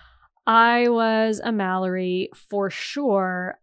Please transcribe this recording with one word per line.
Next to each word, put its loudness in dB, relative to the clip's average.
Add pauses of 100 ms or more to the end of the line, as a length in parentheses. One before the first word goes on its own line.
(480)
I 4
was 0
a -2
Mallory -2 (200)
for -2
sure. -2